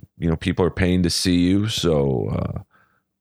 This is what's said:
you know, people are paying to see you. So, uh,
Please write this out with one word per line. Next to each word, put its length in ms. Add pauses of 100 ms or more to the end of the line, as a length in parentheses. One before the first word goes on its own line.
(180)
you 120
know, 60
people 300
are 60
paying 320
to 60
see 280 (100)
you. 200
So, 640
uh, 300 (600)